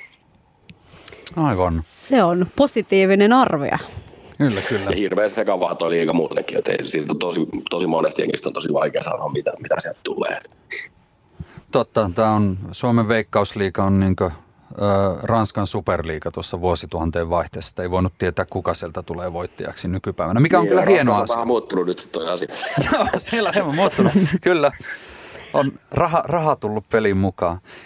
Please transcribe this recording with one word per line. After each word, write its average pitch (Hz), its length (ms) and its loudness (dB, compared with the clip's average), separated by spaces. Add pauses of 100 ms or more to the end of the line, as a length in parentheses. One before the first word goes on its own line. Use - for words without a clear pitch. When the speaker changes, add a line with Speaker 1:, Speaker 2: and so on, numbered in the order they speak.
(1400)
Speaker 1:
Aivan. 92 380 2 (100)
Speaker 2:
Se - 380 0
on 175 240 2 (100)
positiivinen 196 760 4
arvio. 214 460 4 (600)
Speaker 1:
Kyllä, 117 220 2
kyllä. 98 300 -4
Speaker 3:
Ja 92 60 0
hirveän 98 340 2
sekavaa 95 440 -2
toi 82 160 -2
liiga 85 220 2
muutenkin, - 420 -2
joten - 340 -2
siitä - 240 -2
on 73 60 -4
tosi, 85 220 -2 (300)
tosi 87 160 -2
monesti - 360 0
jengistä - 260 -4
on - 40 -6
tosi - 200 -4
vaikea - 300 0
sanoa, - 260 -6
mitä, - 300 -4
mitä - 200 -4
sieltä - 260 -10
tulee. - 340 -4 (1300)
Speaker 1:
Totta, 113 420 0
tää 110 160 2
on, 101 280 2 (140)
Suomen 117 360 0
Veikkausliiga 104 760 0
on 98 160 4
niinkö, 92 240 2
ö, 90 60 0 (920)
Ranskan 110 440 0
superliiga 82 640 -4
tuossa 85 300 -8
vuosituhanteen 82 680 -2
vaihteessa. - 520 -4
Ei 90 80 -4
voinut 92 280 0
tietää, 90 320 -2
kuka 87 240 -2
sieltä 87 280 -8
tulee 87 300 -8
voittajaksi - 560 -8
nykypäivänä, 92 520 -2
mikä 165 180 6
on 170 60 4
Speaker 3:
Niin, - 40 0
Speaker 1:
kyllä 185 120 4
Speaker 3:
Ranskassa 190 160 6
Speaker 1:
hieno 123 200 4
Speaker 3:
on 101 60 2
Speaker 1:
asia. 117 120 -2
Speaker 3:
vähän 117 120 -2
muuttunut 101 400 0
nyt - 260 -6
toi 80 160 -4
asia. 85 200 -4 (240)
Speaker 1:
<laughs> - 200 0
Joo, 247 140 2 (100)
siellä 226 320 -2
on - 60 -2
hieman 175 200 0
muuttunut, 185 380 4 (280)
kyllä. 160 320 2 (800)
On 139 200 2 (180)
raha, 160 360 2
raha 156 300 2
tullut 107 320 -4
peliin 107 280 4
mukaan. 90 420 0 (280)